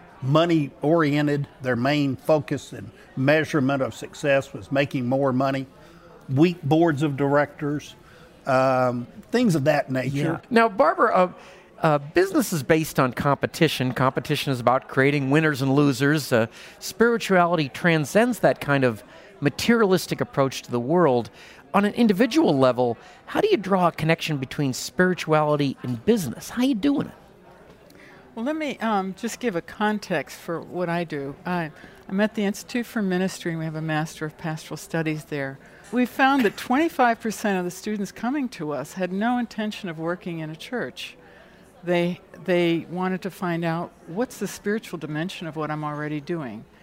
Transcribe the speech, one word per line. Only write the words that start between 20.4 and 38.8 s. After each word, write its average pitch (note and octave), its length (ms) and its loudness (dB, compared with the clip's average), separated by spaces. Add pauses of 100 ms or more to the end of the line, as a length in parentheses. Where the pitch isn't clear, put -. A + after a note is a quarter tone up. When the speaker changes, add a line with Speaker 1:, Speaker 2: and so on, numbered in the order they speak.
Speaker 2:
to - 100 -14
the A#2+ 80 0
world. B2+ 520 2 (420)
On G3+ 120 4
an G#3 100 0
individual A3+ 600 4
level, B2+ 420 4 (280)
how - 160 -4
do G#4 80 4
you F#4+ 80 4
draw F#3 300 2
a D#3 40 0
connection D#3 460 -2
between C3 360 -2
spirituality D3+ 1080 0
and B2 240 -6
business? G3+ 460 -2
How A#3+ 120 -4
you C4+ 120 2
doing C#4 320 0
it? - 60 -16 (1200)
Speaker 3:
Well, A3+ 100 -6
let D#4 100 -2
me, D4+ 220 -4
um, G3 400 -2
just - 220 -8
give A3 160 -2
a E3 60 -4
context G#3 760 -4
for E3 240 -8
what F3 280 -4
I E3+ 140 0
do. C#3+ 320 -8 (100)
I, F3 260 -4 (360)
I'm F#3+ 120 -2
at G#3 160 2
the G#3 100 0
Institute A3+ 400 -4
for - 160 -6
Ministry, F#3 500 -2
and E3 80 -4
we D#3+ 60 -4
have D#3+ 100 -6
a D#3 60 -6
Master D#3 440 -4
of D3+ 120 -10
Pastoral D#3 400 -8
Studies D#3 480 -4
there. C3+ 320 -6 (340)
We B3 140 2
found C4+ 400 2
that - 120 -2
twenty-five B3+ 600 0
percent G3+ 400 -2
of F3+ 60 -2
the F3 60 -6
students G#3 400 -6
coming C4 380 -4
to D#3 220 -8
us C#3+ 220 -6